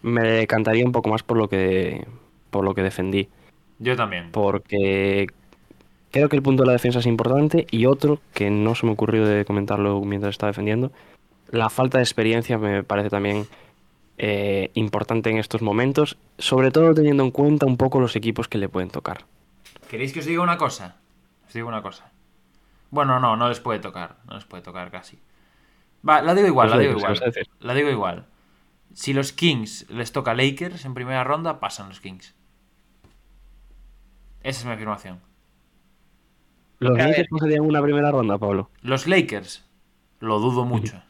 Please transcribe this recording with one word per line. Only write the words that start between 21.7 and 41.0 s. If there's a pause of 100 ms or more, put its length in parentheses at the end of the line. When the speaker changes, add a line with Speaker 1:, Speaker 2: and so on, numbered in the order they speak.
Speaker 2:
cosa. (800)
Bueno,
no,
no
les
puede
tocar, (100)
no
les
puede
tocar
casi. (920)
Va,
la
digo
igual,
Speaker 1:
Los
Speaker 2:
la
digo
Speaker 1:
Lakers,
Speaker 2:
igual.
Speaker 1:
¿qué
vas
a
decir?
Speaker 2:
La
digo
igual. (680)
Si
los
Kings
les
toca
Lakers
en
primera
ronda,
pasan
los
Kings. (2000)
Esa
es
mi
afirmación. (1600)
Speaker 1:
¿Los
Speaker 3:
A
ver.
Speaker 1:
Lakers
pasarían
una
primera
ronda,
Pablo? (120)
Speaker 2:
Los
Lakers, (560)
lo
dudo
Speaker 1:
Ujú.
Speaker 2:
mucho.